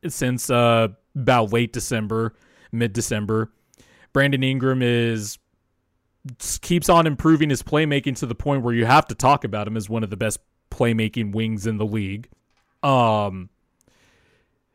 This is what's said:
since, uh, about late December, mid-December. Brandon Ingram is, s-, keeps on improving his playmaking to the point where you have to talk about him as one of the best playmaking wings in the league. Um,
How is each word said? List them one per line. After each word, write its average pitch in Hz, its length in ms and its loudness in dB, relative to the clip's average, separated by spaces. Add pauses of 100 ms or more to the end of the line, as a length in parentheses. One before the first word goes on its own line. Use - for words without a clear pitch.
since, 127 400 -4
uh, 117 400 4 (260)
about 120 380 2
late 117 180 0
December, 113 640 -4 (380)
mid-December. 110 800 -2 (640)
Brandon 139 300 2
Ingram 131 400 0
is, 117 560 -2 (1000)
s-, - 200 -8
keeps 175 280 -2
on 170 200 6
improving 156 420 4
his 131 140 0
playmaking 147 540 0
to 131 100 -6
the 117 80 -6
point 139 260 -2
where 120 140 -2
you 117 100 2
have 135 220 6
to 117 80 -8
talk 135 280 2
about 104 240 -4
him 107 100 -6
as 104 120 -8
one 113 140 -4
of 98 80 -6
the 101 60 -8
best 107 220 -4 (300)
playmaking 113 640 -2
wings 110 320 -4
in 107 120 -2
the 107 80 -2
league. 104 440 -6 (540)
Um, 107 640 2 (1300)